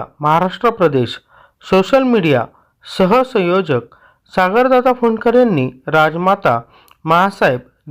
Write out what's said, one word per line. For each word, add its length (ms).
महाराष्ट्र 500
प्रदेश 480
सोशल 320
मीडिया 420
सहसंयोजक 800
सागरदादा 560
फोंडकर 420
यांनी 360
राजमाता 760
मासाहेब 560